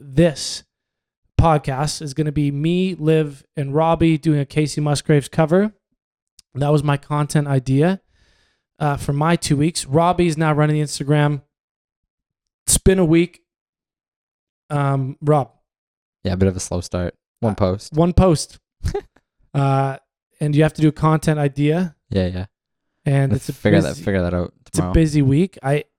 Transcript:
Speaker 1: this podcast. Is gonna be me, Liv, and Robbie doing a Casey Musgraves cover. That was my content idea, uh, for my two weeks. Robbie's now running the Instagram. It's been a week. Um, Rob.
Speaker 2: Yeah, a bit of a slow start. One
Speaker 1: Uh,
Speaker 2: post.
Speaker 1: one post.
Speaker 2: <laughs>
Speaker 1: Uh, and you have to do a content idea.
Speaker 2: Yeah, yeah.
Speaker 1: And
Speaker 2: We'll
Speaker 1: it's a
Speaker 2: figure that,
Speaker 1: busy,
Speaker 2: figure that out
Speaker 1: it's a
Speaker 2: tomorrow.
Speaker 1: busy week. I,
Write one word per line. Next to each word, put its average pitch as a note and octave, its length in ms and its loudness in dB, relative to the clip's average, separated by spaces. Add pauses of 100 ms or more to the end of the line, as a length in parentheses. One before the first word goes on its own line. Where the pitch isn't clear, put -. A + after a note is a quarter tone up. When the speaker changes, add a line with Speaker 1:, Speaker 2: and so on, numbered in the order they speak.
Speaker 1:
this D3 640 -2 (760)
podcast. D3 640 0
Is C#3+ 120 -10
gonna D3+ 180 -2
be C#3+ 180 0
me, F3 460 -2
Liv, D3+ 480 0 (120)
and C#3 180 -6
Robbie D#3+ 440 2
doing D3 220 0
a C#3 40 -4
Casey D3+ 360 -4
Musgraves D3 480 0
cover. F3+ 440 2 (840)
That C#3+ 160 -2
was D3 120 4
my D3 140 2
content D3 500 -2
idea, C#3 540 0 (800)
uh, D3 160 -2
for - 160 -6
my D#3 240 2
two D3+ 200 -2
weeks. D3 300 -2
Robbie's E3+ 500 0
now D#3+ 160 0
running D3+ 240 2
the D3+ 60 -2
Instagram. D3 600 0 (1200)
It's - 120 0
been F#3+ 200 2
a F#3 60 2
week. E3+ 380 0 (1300)
Um, C#3 520 -2
Rob. D3 300 0 (720)
Speaker 2:
Yeah, F#2 80 -2
a F#2 40 0
bit F#2+ 120 2
of F#2 80 -2
a F#2 40 -8
slow F2+ 200 -6
start. F2 340 -6 (260)
One A2+ 120 0
Speaker 1:
Uh, F#2+ 40 -6
Speaker 2:
post. G2 360 -2
Speaker 1:
one E3 200 0
post. F3+ 460 0 (240)
Speaker 2:
<laughs> - 100 -4 (600)
Speaker 1:
Uh, C#3 420 0 (440)
and D3 140 -2
you D3 100 4
have D#3 100 0
to D#3 80 -2
do D#3 60 4
a D3+ 40 2
content D#3 460 0
idea. D3 580 -2 (140)
Speaker 2:
Yeah, F#2+ 160 0
yeah. F2+ 200 -8 (600)
Speaker 1:
And C#3 260 0
Speaker 2:
We'll - 40 0
Speaker 1:
it's - 120 -8
a D3 60 -8
Speaker 2:
figure G#2 260 2
that, C#2 100 -2
Speaker 1:
busy, C#3+ 120 -10
Speaker 2:
figure G2 200 0
that F2 120 -2
out F2 180 -4 (140)
Speaker 1:
it's - 120 -20
a - 40 0
Speaker 2:
tomorrow. F#2 120 -4
Speaker 1:
busy D#3 280 2
week. C#3+ 400 0
I, C#3+ 220 -2 (140)